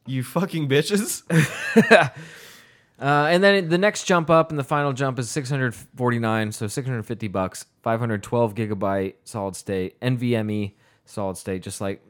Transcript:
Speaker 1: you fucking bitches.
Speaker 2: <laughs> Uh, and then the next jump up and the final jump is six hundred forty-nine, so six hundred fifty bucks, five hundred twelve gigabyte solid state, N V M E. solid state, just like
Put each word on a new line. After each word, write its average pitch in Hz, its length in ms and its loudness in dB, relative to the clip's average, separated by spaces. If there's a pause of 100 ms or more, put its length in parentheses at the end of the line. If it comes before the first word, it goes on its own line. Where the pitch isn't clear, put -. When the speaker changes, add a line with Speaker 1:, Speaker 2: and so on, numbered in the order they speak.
Speaker 1:
you 131 180 -4
fucking 160 440 -2
bitches. 196 560 0 (520)
Speaker 2:
<laughs> 196 360 6 (920)
Uh, 147 300 2
and 180 100 4
then 196 280 4
the 175 80 2
next 208 260 0
jump 170 260 2
up 160 200 4
and 151 100 -4
the 135 40 -2
final 143 280 0
jump 131 280 -2
is 117 120 -4
six 131 180 -6
hundred 131 240 0
forty-nine, 113 760 -2
so 110 160 -6
six 123 180 -6
hundred 127 180 -4
fifty 110 260 -8
bucks, 92 360 -2 (160)
five 113 200 0
hundred 113 200 -2
twelve 117 340 0
gigabyte 98 580 -2 (100)
solid 98 320 -8
state, 92 460 -6
N 127 160 -2
V 120 180 0
M 107 160 -2
E. 104 240 -6 (340)
solid 95 280 -6
state, 95 260 -8
just - 180 -10
like 98 280 -6